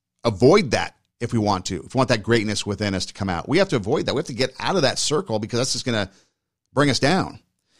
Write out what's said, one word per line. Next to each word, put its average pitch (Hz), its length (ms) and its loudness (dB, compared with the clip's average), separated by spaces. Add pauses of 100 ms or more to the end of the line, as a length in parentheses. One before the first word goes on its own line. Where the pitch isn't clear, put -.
(240)
avoid 123 480 4
that 92 240 -2 (240)
if 117 120 -6
we 120 80 0
want 101 260 0
to, 90 180 -6
if - 100 -14
we 123 60 -2
want 123 100 2
that 107 140 0
greatness 107 420 0
within 101 300 -2
us 90 120 -2
to - 60 -16
come 98 160 -4
out. 85 180 -4
We 160 120 2
have 196 100 2
to 156 60 0
avoid 123 300 -2
that. 101 100 -2
We 135 40 0
have 165 80 -6
to 143 60 -10
get 123 260 -2
out 143 160 -2
of 170 80 2
that 117 140 2
circle 127 400 -2
because 113 220 -4
that's 131 140 -2
just 120 120 -6
gonna 107 240 -2 (640)
bring 143 160 2
us - 100 0
down. 156 400 0 (400)